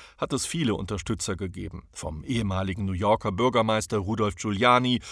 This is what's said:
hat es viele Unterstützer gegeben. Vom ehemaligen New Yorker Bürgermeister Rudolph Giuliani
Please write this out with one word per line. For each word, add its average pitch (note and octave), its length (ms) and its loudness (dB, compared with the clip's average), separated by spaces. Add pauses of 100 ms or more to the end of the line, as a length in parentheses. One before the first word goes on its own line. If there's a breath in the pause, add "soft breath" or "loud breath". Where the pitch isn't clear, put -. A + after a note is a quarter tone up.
(160 loud breath)
hat - 160 -4
es C3 140 -2
viele C#3 280 0
Unterstützer F#2+ 600 -4
gegeben. F#2 460 -8 (100)
Vom D#2 320 -10
ehemaligen G2 600 -2
New F#2+ 80 -2
Yorker G#2+ 380 2
Bürgermeister A2 680 2
Rudolph G#2 380 0
Giuliani B2 640 4 (120 loud breath)